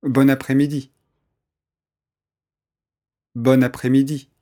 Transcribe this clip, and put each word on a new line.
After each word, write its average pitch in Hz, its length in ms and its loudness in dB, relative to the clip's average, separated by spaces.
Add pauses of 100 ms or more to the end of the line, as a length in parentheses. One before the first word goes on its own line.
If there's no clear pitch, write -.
Bon 135 280 2
après-midi. 139 600 -2 (2500)
Bon 127 280 2
après-midi. 135 680 -2 (120)